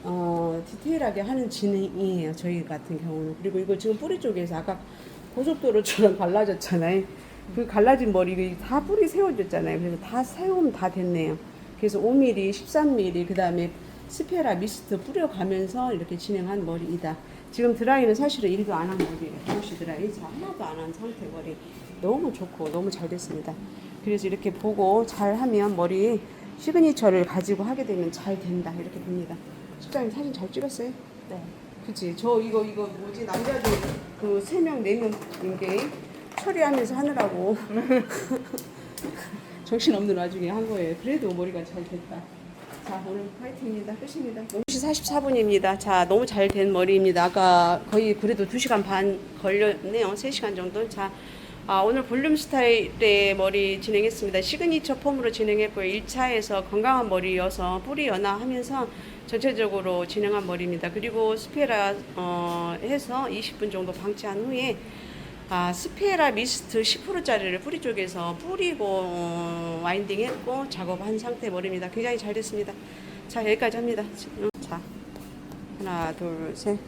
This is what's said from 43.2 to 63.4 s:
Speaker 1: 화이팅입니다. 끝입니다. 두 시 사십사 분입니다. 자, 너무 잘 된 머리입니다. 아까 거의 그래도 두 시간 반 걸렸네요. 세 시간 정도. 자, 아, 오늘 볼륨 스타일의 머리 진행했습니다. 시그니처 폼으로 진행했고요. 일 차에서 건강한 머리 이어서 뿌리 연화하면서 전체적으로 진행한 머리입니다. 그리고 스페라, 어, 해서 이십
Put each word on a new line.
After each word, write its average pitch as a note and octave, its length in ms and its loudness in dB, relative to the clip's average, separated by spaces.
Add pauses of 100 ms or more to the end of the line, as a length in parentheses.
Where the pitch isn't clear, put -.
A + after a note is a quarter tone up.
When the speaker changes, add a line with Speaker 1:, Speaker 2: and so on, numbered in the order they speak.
Speaker 1:
화이팅입니다. A3 540 -6
끝입니다. B3 520 -8
두 G#3 200 -6
시 C4 120 -2
사십사 D4 420 0
분입니다. G#3 560 4
자, F#3+ 300 4
너무 G#3+ 180 6
잘 G#3 220 4
된 G3 260 4
머리입니다. F#3 520 6
아까 F3 640 8
거의 G#3+ 260 4
그래도 G#3 320 2
두 A#3 120 -4
시간 A3 240 2
반 G3 340 2 (240)
걸렸네요. G3+ 760 2
세 C4 160 -4
시간 G#3+ 240 -2
정도. F#3 340 -4
자, G3 220 -4 (560)
아, F#3+ 140 4
오늘 B3 220 4
볼륨 C#4 320 2
스타일의 A3 1000 6
머리 G3 440 2
진행했습니다. G#3 600 2
시그니처 D#4 540 0
폼으로 C4 360 0
진행했고요. G#3+ 540 2
일 G#3 220 -2
차에서 A3 580 0
건강한 A#3 420 2
머리 F#3 260 2
이어서 F#3 520 0
뿌리 C#4+ 220 -2
연화하면서 A#3 800 0 (400)
전체적으로 G3+ 800 0
진행한 G#3 400 0
머리입니다. F3 440 -2
그리고 A3 460 0
스페라, G#3+ 560 2 (220)
어, F3 640 -2
해서 C4 480 -2
이십 G#3+ 300 -6